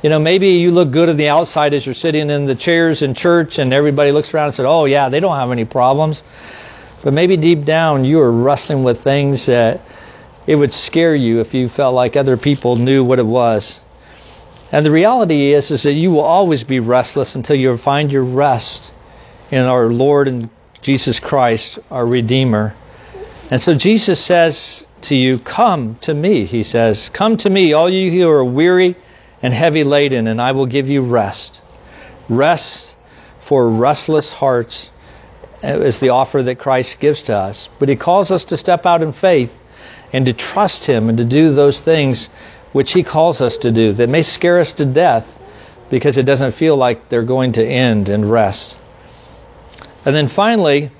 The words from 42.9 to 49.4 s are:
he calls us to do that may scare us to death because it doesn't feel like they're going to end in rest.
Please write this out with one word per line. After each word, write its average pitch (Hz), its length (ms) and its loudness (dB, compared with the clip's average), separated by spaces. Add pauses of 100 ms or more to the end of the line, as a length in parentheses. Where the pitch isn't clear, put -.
he 185 100 2
calls 160 380 0
us 120 160 -2
to 120 140 -2
do 113 220 2
that 117 160 0
may 156 140 2
scare 175 360 0
us 156 140 0
to 147 120 -2
death 131 420 0 (600)
because 131 280 0
it 127 80 0
doesn't 135 280 0
feel 160 220 2
like 123 340 -2
they're 117 120 0
going 127 300 -2
to 110 140 0
end 120 440 0
in 104 200 -2
rest. 110 500 -2 (1300)